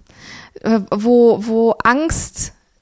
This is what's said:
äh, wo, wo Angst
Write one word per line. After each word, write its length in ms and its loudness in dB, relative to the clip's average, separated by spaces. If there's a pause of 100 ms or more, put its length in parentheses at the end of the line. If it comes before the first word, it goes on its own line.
(600)
äh, 180 -2 (120)
wo, 540 2
wo 260 0 (120)
Angst 720 -2 (280)